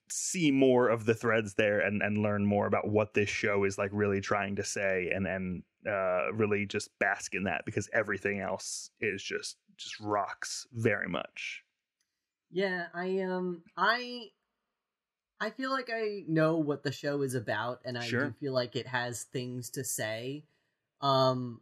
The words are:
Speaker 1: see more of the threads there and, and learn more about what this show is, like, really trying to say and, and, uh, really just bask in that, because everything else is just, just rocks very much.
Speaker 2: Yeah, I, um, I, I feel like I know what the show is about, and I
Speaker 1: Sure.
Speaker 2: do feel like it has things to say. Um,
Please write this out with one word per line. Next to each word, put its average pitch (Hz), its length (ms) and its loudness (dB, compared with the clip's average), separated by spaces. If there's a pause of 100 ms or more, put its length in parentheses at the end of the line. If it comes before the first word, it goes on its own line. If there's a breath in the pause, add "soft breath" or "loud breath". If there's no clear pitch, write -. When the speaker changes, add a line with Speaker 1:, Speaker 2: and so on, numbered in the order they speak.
Speaker 1:
see 165 420 0
more 127 380 6
of 110 160 2
the 110 100 4
threads 110 400 2
there 104 240 4
and, 101 240 2
and 104 160 0
learn 104 260 2
more 104 220 4
about 104 200 2
what 104 280 2
this 104 140 2
show 104 340 0
is, 98 160 0
like, 101 120 0
really 101 300 2
trying 101 360 0
to 98 60 -4
say 95 460 0
and, 95 160 0
and, 92 380 -2 (240)
uh, 92 460 0
really 104 340 2
just - 320 -6
bask - 340 -2
in 95 120 -2
that, 85 200 -2
because 110 280 -4
everything 101 460 0
else - 600 -6
is 110 240 -4
just, - 340 -8 (180)
just - 240 -14
rocks 104 720 -4
very 104 380 0
much. - 540 -8 (880)
Speaker 2:
Yeah, 180 420 -2
I, 185 280 -2
um, 180 420 -2 (120)
I, 240 520 0 (1120)
I 214 100 -2
feel 262 220 -4
like 254 200 -2
I 214 360 -2
know 160 300 4
what 143 260 0
the 139 80 -2
show 143 320 -2
is 127 100 -2
about, 117 500 -4
and 123 140 -8
I 120 80 -4
Speaker 1:
Sure. 120 240 0
Speaker 2:
do 113 100 -10
feel 139 140 -4
like 123 220 -2
it 117 120 -4
has 123 360 -4
things 123 480 -8
to 135 120 -6
say. 123 600 -6 (560)
Um, 131 600 4